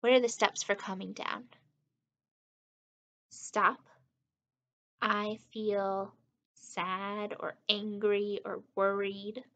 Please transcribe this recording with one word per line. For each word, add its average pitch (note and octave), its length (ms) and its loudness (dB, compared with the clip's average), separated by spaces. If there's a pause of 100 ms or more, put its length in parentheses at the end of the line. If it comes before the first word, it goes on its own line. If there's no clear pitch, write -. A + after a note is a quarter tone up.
What A#3 100 6
are B3+ 80 10
the A#3+ 80 2
steps - 360 2
for G3+ 120 2
calming F#3+ 380 -6
down? - 320 -6 (1800)
Stop. G#3 500 0 (1200)
I G#3+ 380 0 (140)
feel G3 600 0 (420)
sad G3 840 -6
or - 160 -6 (140)
angry G#3 760 0
or G3 180 -6 (140)
worried. G3 680 -2 (120)